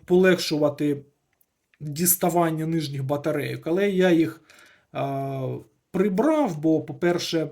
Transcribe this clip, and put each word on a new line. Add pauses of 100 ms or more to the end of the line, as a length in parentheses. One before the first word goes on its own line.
полегшувати (800)
діставання
нижніх
батарейок,
але
я
їх, (520)
а, (340)
прибрав,
бо,
по-перше,